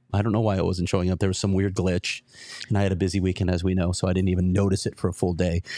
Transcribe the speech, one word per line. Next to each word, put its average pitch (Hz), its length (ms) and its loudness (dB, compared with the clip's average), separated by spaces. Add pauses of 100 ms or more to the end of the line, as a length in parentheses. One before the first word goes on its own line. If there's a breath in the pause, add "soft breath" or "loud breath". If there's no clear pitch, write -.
(120)
I 101 100 2
don't 113 100 0
know 113 80 2
why 104 160 2
it 87 80 0
wasn't 90 240 0
showing 92 220 0
up. 87 80 0
There 98 100 2
was 92 100 -2
some 98 140 0
weird 95 220 0
glitch, 92 480 -2 (460 loud breath)
and 101 100 0
I 101 40 2
had 95 100 2
a 90 40 0
busy 92 220 0
weekend, 92 320 0
as 90 140 0
we 92 100 2
know, 92 160 2
so 90 160 -2
I 92 60 2
didn't 92 160 2
even 90 240 2
notice 98 340 2
it - 100 -6
for 95 120 -2
a 90 40 -2
full 90 220 0
day. 85 280 0 (160 loud breath)